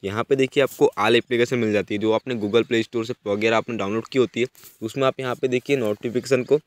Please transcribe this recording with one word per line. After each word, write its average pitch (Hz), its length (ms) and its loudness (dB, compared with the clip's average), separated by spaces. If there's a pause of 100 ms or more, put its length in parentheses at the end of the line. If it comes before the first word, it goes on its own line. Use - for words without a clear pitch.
यहाँ 101 260 -4
पे 139 80 4
देखिए 135 260 0
आपको 135 280 2 (100)
all 113 160 4
एप्लीकेशन 120 420 0
मिल 110 140 0
जाती 101 220 -2
है, 104 60 -2
जो 110 120 2
आपने 123 240 -2
Google 107 280 2
Play 117 200 0
Store 113 220 -4
से 120 80 -8 (120)
वगैरह 107 300 2
आपने 110 200 -2
डाउनलोड 101 320 -4
की 135 100 -2
होती 117 220 0
है, 123 60 0 (360)
उसमें 135 240 -2
आप 131 140 -2
यहाँ 127 140 -6
पे 131 140 -4
देखिए 127 280 0
नोटिफिकेशन 120 680 -2
को 147 220 2